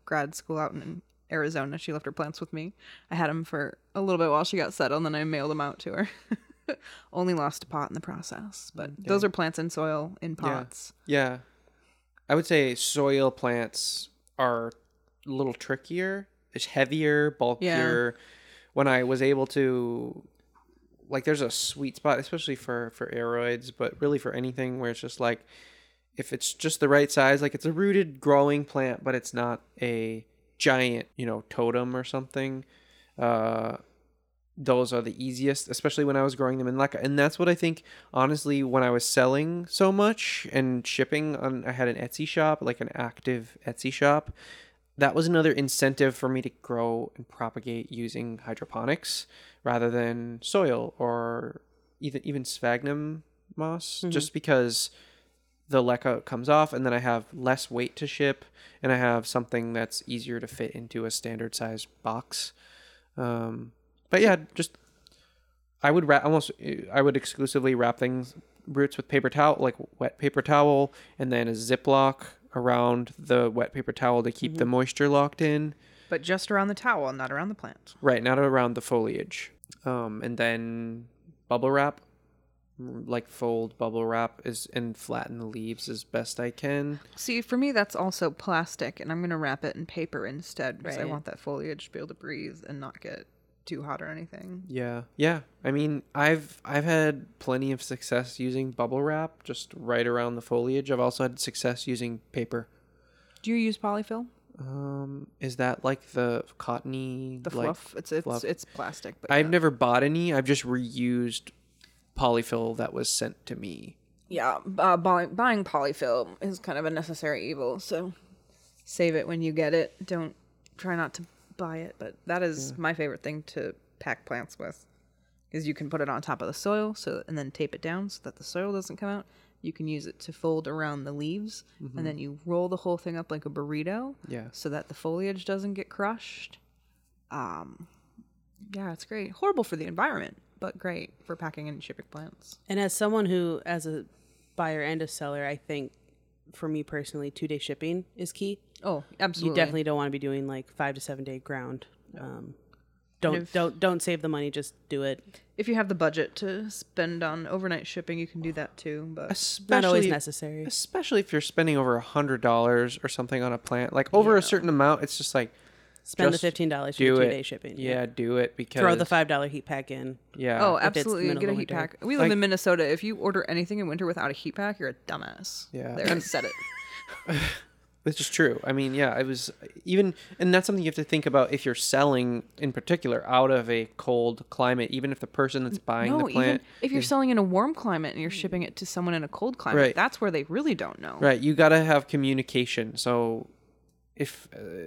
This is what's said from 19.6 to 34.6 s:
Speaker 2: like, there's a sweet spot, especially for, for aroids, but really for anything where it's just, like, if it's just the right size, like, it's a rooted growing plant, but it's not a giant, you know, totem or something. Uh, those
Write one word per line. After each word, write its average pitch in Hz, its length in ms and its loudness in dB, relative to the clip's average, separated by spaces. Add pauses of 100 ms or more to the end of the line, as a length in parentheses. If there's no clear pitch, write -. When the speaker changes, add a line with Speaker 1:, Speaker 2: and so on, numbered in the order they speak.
Speaker 2:
like, 135 160 -4
there's 147 180 2
a 117 80 0
sweet - 460 -6
spot, 139 220 2
especially 147 360 -6
for, 120 400 -6
for 120 160 -8
aroids, 120 640 -2
but - 240 -4
really 147 180 2
for - 140 -6
anything 127 460 -4
where 120 120 -4
it's 117 100 -8
just, - 200 -8
like, 120 200 0 (760)
if - 160 -8
it's - 220 -4
just - 260 -2
the 147 80 6
right 143 220 6
size, 139 320 6
like, 147 120 0
it's 147 120 -4
a 160 60 0
rooted 180 480 2
growing 143 440 6
plant, 131 400 -2
but 131 100 0
it's 123 200 -6
not 120 260 -2 (220)
a 113 420 -2 (340)
giant, 127 580 2
you 123 100 -4
know, 110 240 -4
totem 123 440 0
or 127 100 -4
something. 135 600 -6 (540)
Uh, 113 580 0 (800)
those 127 360 4